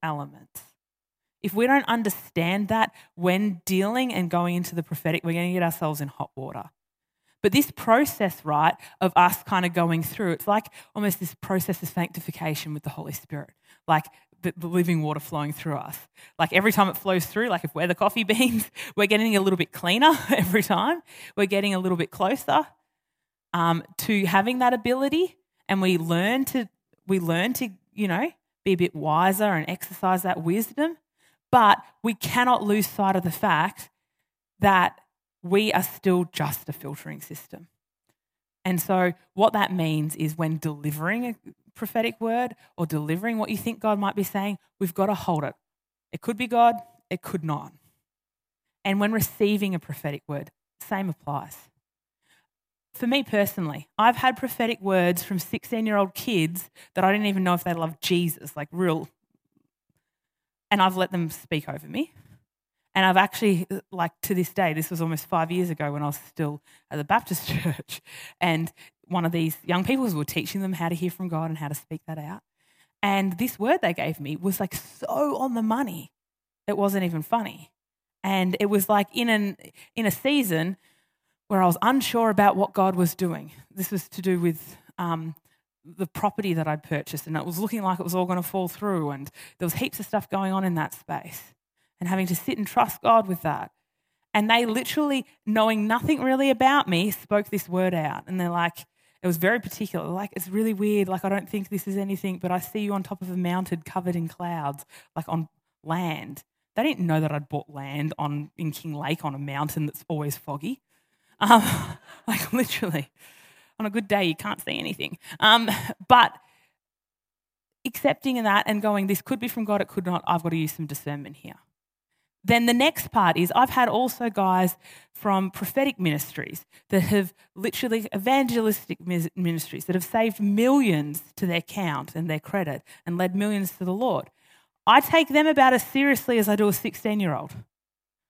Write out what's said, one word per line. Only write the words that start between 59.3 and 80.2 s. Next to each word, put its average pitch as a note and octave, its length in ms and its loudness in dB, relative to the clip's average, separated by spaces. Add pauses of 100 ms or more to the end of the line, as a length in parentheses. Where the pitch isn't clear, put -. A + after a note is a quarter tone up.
and G3+ 140 4
I've F#3 140 2
let F#3 140 0
them E3+ 200 -2
speak - 360 -6
over D3 200 -10
me. B3 240 -6 (800)
And F#3+ 120 4
I've F#3 100 6
actually, F#3+ 520 4 (260)
like, E3+ 180 -4 (120)
to G3 120 -2
this F3+ 140 0
day, F3 240 0
this D#3+ 160 -4
was E3+ 120 -4
almost E3 240 -4
five E3 240 0
years F3+ 200 0
ago D3+ 240 -4
when D3 100 -4
I D3 40 -2
was C#3+ 200 -6
still D3 340 -6 (280)
at - 80 -8
the D3 80 -6
Baptist G3 440 0
<laughs> D3+ 140 -2
church, - 380 -4 (400)
and E3 280 0 (380)
one F3 160 0
of E3 80 0
these D#3+ 320 -2
young F3 220 0
people, C4 180 0
we A3 100 0
were D3+ 120 -2
teaching - 360 -4
them F#3+ 120 -4
how E3+ 160 -2
to F3 60 -4
hear F3 140 -2
from F#3 200 -8
God E3 200 -4
and D#3 80 -6
how D3+ 120 -6
to D3 60 -8
speak - 300 -12
that D#3+ 120 -10
out. D#3+ 240 -12 (600)
And G3 360 0
this B3 200 -6
word C4 240 2
they E3+ 120 2
gave - 260 -4
me C#3+ 160 -8
was, F3+ 240 -2
like, F#3+ 160 -6
so - 640 -4
on C4 160 -2
the A#3 80 -2
money. A3 500 -2 (560)
It G#3 100 -2
wasn't G3 280 2
even E3+ 160 -2
funny. G3 500 -4 (540)
And F#3 340 0
it G#3 60 2
was, G3+ 240 2
like, G3+ 240 4
in A#3+ 160 0
an, G#3 260 2 (400)
in A3+ 100 0
a G3+ 60 2
season G3 640 0 (720)